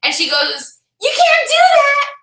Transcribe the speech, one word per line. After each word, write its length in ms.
and 120
she 160
goes, 500
You 140
can't 320
do 160
that! 300